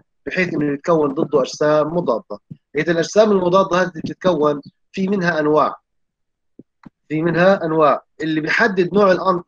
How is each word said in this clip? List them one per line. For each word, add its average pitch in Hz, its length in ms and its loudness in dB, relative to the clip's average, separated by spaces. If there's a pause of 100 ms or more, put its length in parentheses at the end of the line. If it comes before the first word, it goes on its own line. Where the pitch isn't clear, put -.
(260)
بحيث 175 280 -4
إنه 147 200 -2
يتكون 147 400 0
ضده 147 280 0
أجسام 151 460 0
مضادة. 131 520 -6 (360)
إذا 156 160 -2
الأجسام 185 400 2
المضادة 180 500 2
هذه 180 140 -4
بتتكون 151 640 -2 (300)
في 190 160 -4
منها 175 320 -2
أنواع، 151 360 2 (1300)
في 156 120 -4
منها 170 440 2
أنواع. 156 380 2 (180)
اللي 156 200 -2
بيحدد 180 520 0
نوع 196 180 4
الأن-، 175 360 0